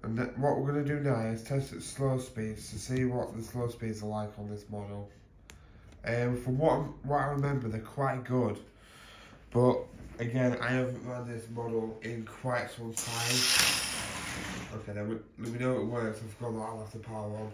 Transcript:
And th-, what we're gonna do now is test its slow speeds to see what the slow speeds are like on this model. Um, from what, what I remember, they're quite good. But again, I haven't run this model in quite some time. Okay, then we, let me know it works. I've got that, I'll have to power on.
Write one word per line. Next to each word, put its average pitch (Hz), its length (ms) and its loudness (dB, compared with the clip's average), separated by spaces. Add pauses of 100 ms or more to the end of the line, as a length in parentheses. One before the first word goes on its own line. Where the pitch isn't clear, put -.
And 113 140 -2
th-, - 200 0
what 135 220 2
we're 139 120 0
gonna 147 140 2
do 147 160 0
now 131 200 2
is 113 220 -2
test 139 300 -2
its - 120 -8
slow 131 340 0
speeds 110 520 -6
to 107 80 -8
see 127 260 0
what 120 300 -2
the 113 80 -6
slow 120 240 -2
speeds 110 340 -4
are 104 60 -4
like 107 320 -2
on 104 100 -8
this 104 200 -8
model. 101 400 -8 (960)
Um, 123 360 2
from 131 160 0
what, 156 220 6 (260)
what 143 120 4
I 135 100 4
remember, 139 400 2
they're 110 140 -2
quite 127 420 0
good. 120 360 4 (920)
But 123 280 8 (400)
again, 123 420 4
I 120 100 2
haven't 127 340 2
run 123 220 -4
this 113 220 -8
model 113 520 -2
in 113 240 -4
quite 123 440 -2
some 113 240 -8
time. 117 440 0 (1400)
Okay, 104 160 -8
then 104 180 -4
we, 113 60 -2 (280)
let 117 100 -6
me 120 60 -4
know 127 200 2
it 110 60 0
works. 113 360 -2
I've 107 180 -12
got 113 120 -4
that, 110 80 -4
I'll 110 200 -6
have 104 120 -8
to 110 80 -10
power 107 380 -6
on. 107 160 -6